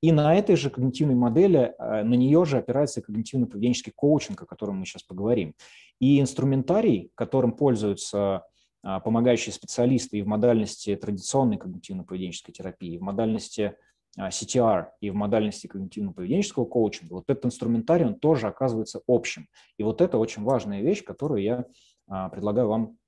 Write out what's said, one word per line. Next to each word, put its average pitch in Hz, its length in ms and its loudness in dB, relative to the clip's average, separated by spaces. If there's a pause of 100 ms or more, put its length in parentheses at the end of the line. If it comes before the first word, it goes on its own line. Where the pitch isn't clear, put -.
И 165 100 4
на 151 240 6
этой 202 200 4
же 139 140 0
когнитивной 131 460 0
модели, 123 640 4
а, 110 240 -2
на 117 100 2
нее 139 320 6
же 139 140 0
опирается 135 420 -2
когнитивно-поведенческий 113 920 -2
коучинг, 143 460 0
о 90 40 -16
котором 101 320 -6
мы 95 80 -6
сейчас - 180 -16
поговорим. 98 520 -2 (440)
И 139 220 4
инструментарий, 135 920 0
которым 123 380 0
пользуются, 101 920 0 (380)
а, 95 160 -6
помогающие 117 520 2
специалисты 123 680 -2
и - 20 -4
в 98 60 -4
модальности 107 680 0
традиционной 104 640 -2
когнитивно-поведенческой 92 920 -10
терапии, 90 420 -12
и 85 60 -10
в - 20 -10
модальности, 104 760 -4 (420)
а, 98 140 -6
C - 140 -8
T 127 140 0
R, 104 320 2 (100)
и 104 80 -4
в 95 60 -4
модальности 104 520 -2
когнитивно-поведенческого 104 960 -4
коучинга, 101 500 -2
вот 90 140 -12
этот 139 160 -2
инструментарий, 123 600 0
он 107 140 -4
тоже 147 280 2
оказывается 110 600 -4
общим. 120 400 0 (300)
И 107 60 -4
вот 113 180 0
это 175 160 2
очень 110 260 -2
важная 104 380 -2
вещь, 180 220 0
которую 131 380 -4
я, 120 240 -2 (420)
а, 92 220 -6
предлагаю 104 380 0
вам 110 300 -2 (100)